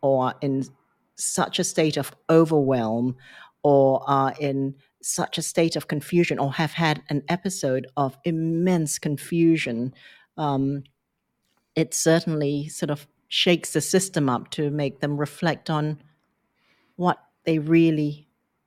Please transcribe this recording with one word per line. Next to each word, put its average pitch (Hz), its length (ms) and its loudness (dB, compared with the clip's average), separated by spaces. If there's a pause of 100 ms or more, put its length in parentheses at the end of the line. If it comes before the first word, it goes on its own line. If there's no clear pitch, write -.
or 131 380 2
in 135 240 -2 (520)
such - 420 -4
a 175 60 0
state 160 320 0
of - 180 -6 (140)
overwhelm 131 880 2 (460)
or 135 440 4
are 135 320 2
in 139 360 -2 (280)
such - 360 -4
a 165 40 -6
state 165 340 0
of - 120 -6
confusion 165 500 0
or 135 140 -2
have 160 200 -2
had 156 360 0
an 143 200 -2
episode 151 580 -2 (100)
of 135 280 -2
immense 165 760 0
confusion, 151 960 0 (420)
um, 139 460 -2 (920)
it 156 200 -2
certainly 156 760 0
sort 151 220 -6
of 143 160 -6 (220)
shakes - 440 0
the 156 80 0
system 185 480 0
up 120 220 -4
to 147 200 -4
make 143 300 -4
them 147 160 -4
reflect 151 540 -4
on 151 300 -2 (960)
what 175 220 0 (260)
they 160 140 0
really 151 680 2 (380)